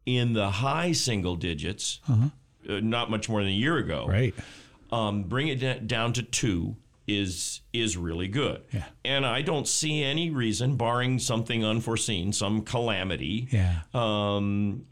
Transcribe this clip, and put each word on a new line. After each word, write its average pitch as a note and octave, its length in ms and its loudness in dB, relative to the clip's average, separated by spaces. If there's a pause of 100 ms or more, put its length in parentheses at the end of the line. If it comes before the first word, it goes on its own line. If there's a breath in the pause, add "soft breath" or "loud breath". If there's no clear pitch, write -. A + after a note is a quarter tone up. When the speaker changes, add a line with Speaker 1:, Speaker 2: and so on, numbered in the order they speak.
Speaker 1:
in B2 300 2
the G2+ 160 2
high C#3 420 0
single F#2+ 440 0
digits, E2 720 -4
Speaker 2:
Uh-huh. A#2 200 6 (400)
Speaker 1:
uh, G2+ 120 -2
not A2+ 300 0
much G#2+ 180 -2
more A2 120 0
than G2 100 2
a - 40 2
year C#3 240 2
ago. E2 280 -2
Speaker 2:
Right. A2 280 2 (580 loud breath)
Speaker 1:
Um, G#2 300 0
bring B2 260 -2
it C3 120 -2
da-, C3 200 0
down A#2 340 0
to B2+ 80 -2
two G2+ 540 -2 (300)
is, G2 540 -2 (140)
is A2 240 0
really E2+ 300 -2
good. A#2 340 0 (100)
Speaker 2:
Yeah. G2 120 -2 (200 loud breath)
Speaker 1:
And C3+ 220 2
I B2 160 0
don't D3+ 260 0
see D3+ 340 0
any D#3 280 0
reason, A#2+ 460 2
barring A#2+ 420 2
something A#2 440 0
unforeseen, G#2+ 720 0
some G#2+ 300 0
calamity. G2 880 -2
Speaker 2:
Yeah. F#2 300 4 (120)
Speaker 1:
Um, G#2 1000 0